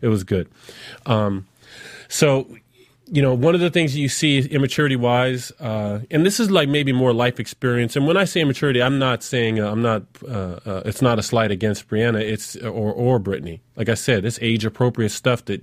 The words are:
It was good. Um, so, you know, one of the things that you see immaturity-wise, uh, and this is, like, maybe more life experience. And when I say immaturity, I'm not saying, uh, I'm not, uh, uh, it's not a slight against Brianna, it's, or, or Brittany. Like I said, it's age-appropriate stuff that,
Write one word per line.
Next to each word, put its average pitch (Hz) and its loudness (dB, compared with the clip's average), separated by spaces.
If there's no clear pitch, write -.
It 120 0
was 101 2
good. 90 0
Um, 104 0
so, 135 2
you 143 4
know, 131 4
one 139 4
of 175 2
the 175 2
things 160 0
that 147 -4
you 139 0
see 143 2
immaturity-wise, 127 0
uh, 107 -4
and 165 2
this 202 0
is, 208 2
like, 160 2
maybe 139 0
more 127 2
life 120 0
experience. 120 -2
And 143 0
when 175 2
I 196 4
say 180 -2
immaturity, 135 0
I'm 135 2
not 131 0
saying, 113 0
uh, 104 -2
I'm 113 -2
not, 113 0
uh, 95 -6
uh, 95 -6
it's - -6
not 120 4
a - -4
slight 113 0
against 101 -4
Brianna, 110 0
it's, 107 -6
or, 107 -4
or 123 2
Brittany. 82 -6
Like 113 -2
I 113 2
said, 110 0
it's 117 -4
age-appropriate 113 0
stuff - -2
that, - -6